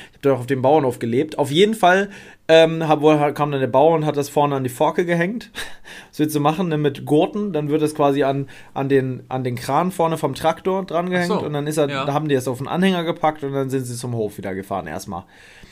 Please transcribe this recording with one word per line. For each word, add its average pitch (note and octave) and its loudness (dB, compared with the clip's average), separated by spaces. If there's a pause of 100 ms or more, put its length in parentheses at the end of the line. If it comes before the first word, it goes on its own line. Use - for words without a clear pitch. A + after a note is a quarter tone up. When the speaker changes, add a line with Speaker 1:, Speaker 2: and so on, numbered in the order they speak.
Speaker 1:
Ich - -20
hab - -20
da C#3+ 2
noch B2+ 2
auf A#2+ -8
dem C3 -2
Bauernhof C3 2
gelebt. B2 -2
Auf C3+ -2
jeden G3 4
Fall, F#3+ 4 (380)
ähm, D#3+ 6
hab, D3+ 2
wo, D#3 6 (180)
kam D3 -2
dann C#3 -2
der C3 0
Bauer C#3+ 4
und D#3 0
hat C#3+ -2
das C#3+ -4
vorne C#3+ 0
an C3 -2
die B2+ -4
Forke D#3+ -2
gehängt. F3 -2 (320)
<laughs> - -20
Was - -6
willst D3+ 0
du D3 0
machen, D#3 0
ne? D3+ -2
Mit C#3+ -2
Gurten, F#3 0
dann D3+ -4
wird D3+ 0
es D3+ -2
quasi C#3 2
an, C#3 -2 (280)
an C#3 -4
den, C3 0
an C3 -6
den B2 -4
Kran D#3 -2
vorne E3 0
vom C#3 -4
Traktor F#3 -2
dran E3+ -2
Speaker 2:
Ach F#3 -6
Speaker 1:
gehängt F3+ 0
Speaker 2:
so. F3+ 0
Speaker 1:
und D3 -4
dann D3 -4
ist D3+ -4
er, D3 2
Speaker 2:
Ja. C#3 -4
Speaker 1:
da C#3+ -2
haben D3+ -2
die C#3 2
es B2+ -2
auf A#2+ -4
den - -8
Anhänger F3+ 2
gepackt D#3+ -2
und C#3 -4
dann C3+ -2
sind C3 -2
sie A#2+ -8
zum A#2+ -6
Hof G#2+ -4
wieder G2 -8
gefahren F#2+ -6
erstmal. F2 -10 (480)